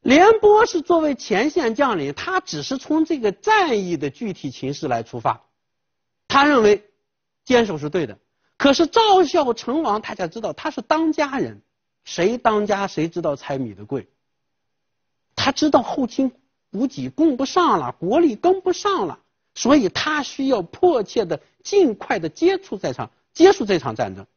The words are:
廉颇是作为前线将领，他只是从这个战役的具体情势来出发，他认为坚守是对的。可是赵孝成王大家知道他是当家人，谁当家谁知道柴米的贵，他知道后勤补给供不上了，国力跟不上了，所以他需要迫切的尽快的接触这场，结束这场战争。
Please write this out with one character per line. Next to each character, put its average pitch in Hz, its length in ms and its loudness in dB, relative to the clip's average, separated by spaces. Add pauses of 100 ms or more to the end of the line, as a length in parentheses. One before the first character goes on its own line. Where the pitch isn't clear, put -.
廉 381 400 6
颇 415 240 6
是 370 160 -2
作 339 180 0
为 302 160 0
前 226 360 -2
线 247 240 -2
将 247 240 0
领， 143 160 -4
他 370 260 -4
只 147 220 -10
是 269 160 -6
从 311 260 0
这 311 160 -4
个 214 120 0
战 330 520 0
役 175 120 -4
的 143 120 -4
具 202 240 -8
体 147 180 -10
情 135 220 -8
势 143 160 -8
来 117 140 -2
出 117 180 -12
发， 110 220 -2 (840)
他 277 180 2
认 285 180 4
为 208 280 2 (540)
坚 240 220 2
守 180 100 -6
是 147 140 -8
对 160 160 -2
的。 101 120 -14 (380)
可 277 180 4
是 330 120 2
赵 403 380 4
孝 269 300 0
成 277 280 -4
王 214 200 -2
大 - 120 -12
家 185 120 -6
知 190 140 -10
道 190 120 -6
他 - 180 -8
是 254 120 -10
当 320 300 0
家 277 260 -4
人， 113 240 -8 (420)
谁 196 340 0
当 214 280 0
家 196 220 -2
谁 160 200 -4
知 165 140 -8
道 151 140 -2
柴 139 200 -8
米 123 160 -6
的 101 140 -18
贵， 123 220 -8 (1300)
他 - 160 -2
知 302 180 0
道 277 100 4
后 - 260 -4
勤 262 260 -2 (380)
补 226 160 -2
给 254 220 -8
供 294 280 0
不 262 100 -2
上 294 320 2
了， 127 200 -6
国 220 220 0
力 277 160 2
跟 370 240 0
不 370 120 -2
上 339 340 -2
了， - 140 -12 (340)
所 269 220 4
以 220 120 2
他 302 340 -4
需 269 240 -6
要 247 140 0
迫 254 420 0
切 208 220 -4
的 165 160 -6 (220)
尽 339 320 2
快 220 240 -6
的 165 100 -6
接 349 300 0
触 - 180 -12
这 160 160 -6
场， 120 180 -10 (220)
结 202 200 6
束 214 120 -2
这 196 140 0
场 127 160 -6
战 107 200 -4
争。 95 120 -18 (100)